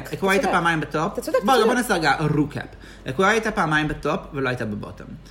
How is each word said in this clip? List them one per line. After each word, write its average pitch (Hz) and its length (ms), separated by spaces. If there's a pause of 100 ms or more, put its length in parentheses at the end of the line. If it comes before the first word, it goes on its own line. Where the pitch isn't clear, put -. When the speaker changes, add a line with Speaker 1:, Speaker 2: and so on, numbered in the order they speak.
Speaker 1:
אתה - 80
Speaker 2:
אקווריה 190 180
הייתה - 140
Speaker 1:
צודק. 190 100
Speaker 2:
פעמיים 165 240
בטופ. 165 320
Speaker 1:
אתה 240 80
צודק, 302 160
אתה 208 80
Speaker 2:
בוא, 262 100
Speaker 1:
צודק. 226 100
Speaker 2:
בוא 247 80
נעשה 240 200
רגע 156 220 (200)
רוקאפ. - 280 (460)
אקווריה 190 220
הייתה 220 200
פעמיים 156 360
בטופ 147 320 (140)
ולא 135 160
הייתה 120 160
בבוטום. 104 420 (240)